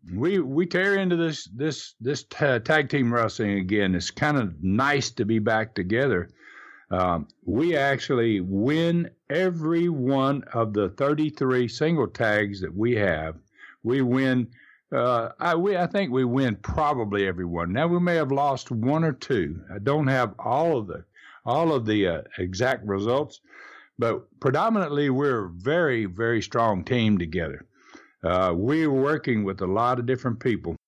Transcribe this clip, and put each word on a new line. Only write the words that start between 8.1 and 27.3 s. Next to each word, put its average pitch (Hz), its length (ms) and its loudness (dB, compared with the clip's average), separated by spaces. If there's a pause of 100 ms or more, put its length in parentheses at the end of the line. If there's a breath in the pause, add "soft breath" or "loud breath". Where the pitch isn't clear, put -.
win 156 680 0 (200)
every 170 580 0
one 135 560 0 (100)
of 113 200 0
the 101 160 0
thirty-three 139 800 0
single 151 380 0
tags 104 520 0
that 87 160 -8
we 113 220 2
have. 80 380 0 (460 loud breath)
We 131 200 0
win, 127 480 2 (440 soft breath)
uh, 120 360 0 (100)
I, 170 160 0
we, 185 220 0
I 139 100 0
think 185 240 -2
we 127 140 2
win 123 320 0
probably 113 680 0
every 92 200 -4
one. 85 260 -4
Now, 143 160 0
we 175 140 2
may 175 140 2
have 143 180 0
lost 139 380 -2
one 135 340 0
or 156 80 0
two. 87 480 -4 (120)
I 101 60 -10
don't 139 280 0
have 127 300 2
all 147 400 0
of 104 100 -6
the, - 180 -12 (400 loud breath)
all 156 260 2
of 123 140 0
the, 104 220 2
uh, 82 140 -2 (160)
exact 98 480 -2
results, 110 540 -2 (580 loud breath)
but 113 300 -2 (140)
predominantly 147 680 2
we're 131 360 2
a 90 40 -10
very, 120 580 0
very 113 340 0
strong 107 420 0
team 113 340 2
together. 82 480 -4 (580 loud breath)